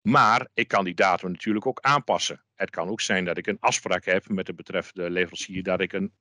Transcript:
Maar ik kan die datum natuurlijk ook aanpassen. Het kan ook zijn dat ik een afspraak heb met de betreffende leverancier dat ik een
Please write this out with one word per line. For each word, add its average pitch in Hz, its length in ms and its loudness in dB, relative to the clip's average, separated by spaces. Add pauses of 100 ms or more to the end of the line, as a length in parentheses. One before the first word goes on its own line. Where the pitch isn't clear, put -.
Maar 123 540 4
ik 160 140 -2
kan 101 160 2
die 92 100 -4
datum 92 360 2
natuurlijk 104 360 -2
ook 131 140 -4
aanpassen. 131 640 0 (100)
Het - 160 -6
kan 87 180 -6
ook 110 120 -6
zijn 95 240 0
dat 85 140 -2
ik 90 80 -8
een 104 140 -4
afspraak 95 440 -2
heb 95 240 0
met 95 180 -4
de 92 80 -10
betreffende 87 560 -6
leverancier 90 520 -4
dat 92 180 -2
ik 92 120 -4
een 98 280 -4